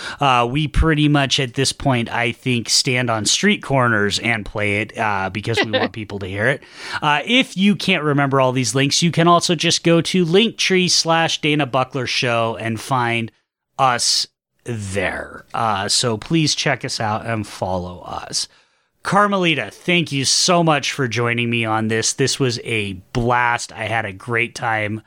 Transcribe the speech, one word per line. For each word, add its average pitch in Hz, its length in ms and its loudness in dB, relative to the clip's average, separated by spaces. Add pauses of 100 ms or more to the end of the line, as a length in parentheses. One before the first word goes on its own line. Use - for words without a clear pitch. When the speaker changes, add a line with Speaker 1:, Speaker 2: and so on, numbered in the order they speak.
(200)
Speaker 1:
Uh, 123 300 4
we 147 180 -2
pretty 151 400 4
much 143 320 2
at 123 140 -4
this 135 180 0
point, 123 380 -2
I 120 220 0
think, 120 360 -2
stand 127 420 0
on 110 160 -2
street - 360 2
corners 110 560 2
and 113 260 -2
play 104 360 -2
it, 110 180 -6
uh, 98 340 -2
because 110 320 -2
we 113 60 -4
want 107 220 -2
Speaker 2:
<laughs> - 20 -16
Speaker 1:
people 104 260 -8
to 95 60 -8
hear 98 200 -4
it. 135 160 0 (400)
Uh, 147 220 2
if 262 320 0
you 196 200 4
can't 185 260 0
remember 139 380 2
all 127 120 4
these 123 220 -2
links, 139 280 2
you 175 80 4
can 165 180 2
also 175 260 4
just 160 300 0
go 170 160 4
to 180 240 2
Linktree 185 680 2
slash 165 500 0
Dana 147 260 0
Buckler 127 400 -2
Show 117 500 0
and 110 240 -6
find 117 500 -2 (480)
us 123 480 0 (380)
there. 98 800 -6 (100)
Uh, 104 340 -2
so 117 280 0
please 160 380 0
check - 300 -2
us - 160 -6
out 110 260 -2
and 113 200 -4
follow 90 540 -6
us. - 480 -8 (580)
Carmelita, 180 640 2
thank 175 400 0
you 135 140 -2
so 175 400 2
much 147 260 2
for 139 160 -2
joining 117 420 0
me 117 160 0
on 110 220 0
this. 113 260 0
This - 280 0
was 123 240 0
a 104 300 -4 (180)
blast. 120 600 0
I 82 120 -8
had 110 200 -2
a 101 80 -10
great 117 440 -4
time 107 500 -4